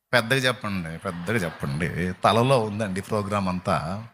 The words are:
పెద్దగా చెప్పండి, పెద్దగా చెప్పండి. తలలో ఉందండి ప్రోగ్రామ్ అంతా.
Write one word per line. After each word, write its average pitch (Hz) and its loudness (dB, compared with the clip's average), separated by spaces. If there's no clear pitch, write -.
పెద్దగా 123 4
చెప్పండి, 98 -2
పెద్దగా 90 -4
చెప్పండి. 80 -2
తలలో 117 4
ఉందండి 101 -4
ప్రోగ్రామ్ 101 -2
అంతా. 90 -2